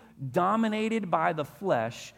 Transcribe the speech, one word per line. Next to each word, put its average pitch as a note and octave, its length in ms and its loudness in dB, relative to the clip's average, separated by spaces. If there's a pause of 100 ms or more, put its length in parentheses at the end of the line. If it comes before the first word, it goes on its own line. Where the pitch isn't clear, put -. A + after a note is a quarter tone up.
(320)
dominated G#3+ 800 0
by E3 220 2
the D3+ 100 -4
flesh B2+ 760 -2